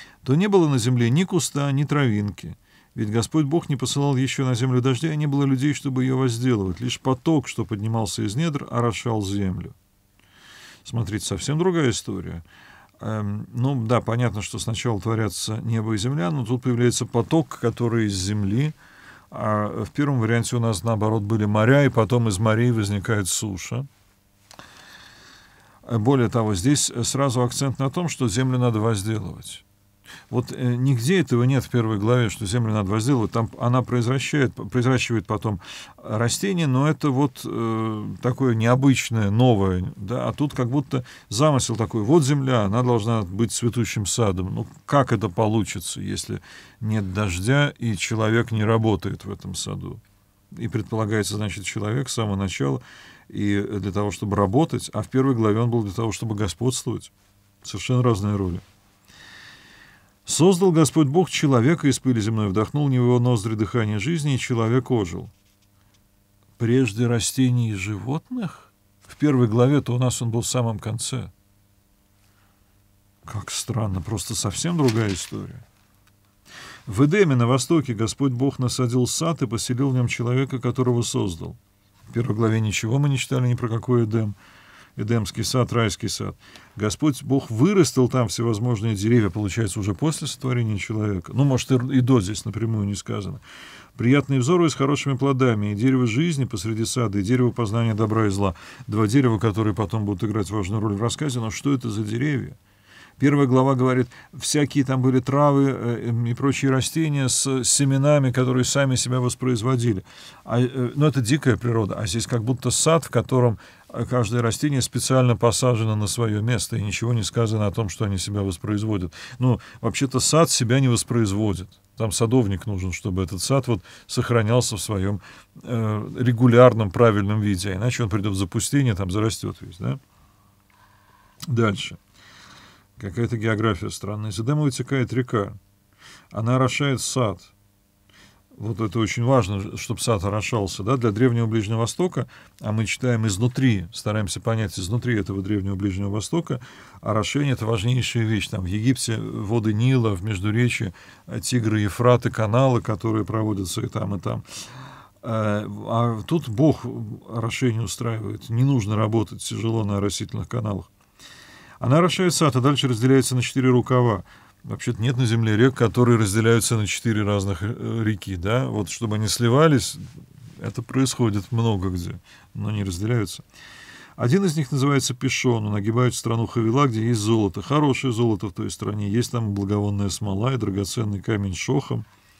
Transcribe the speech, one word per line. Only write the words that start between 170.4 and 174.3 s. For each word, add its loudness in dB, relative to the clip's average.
это -8
происходит 0
много 0
где, -6
но -6
не -4
разделяются. -4
Один 2